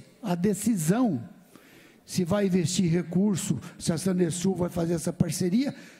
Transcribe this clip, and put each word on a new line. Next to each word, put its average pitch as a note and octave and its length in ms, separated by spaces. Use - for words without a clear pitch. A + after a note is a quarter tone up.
A F3 120
decisão, F#3+ 840
se - 180
vai G3+ 220
investir F3+ 440
recurso, F3 680
se - 140
a E3 60
Sanesul F3+ 580
vai F3 140
fazer E3+ 240
essa E3+ 180
parceria, G3+ 640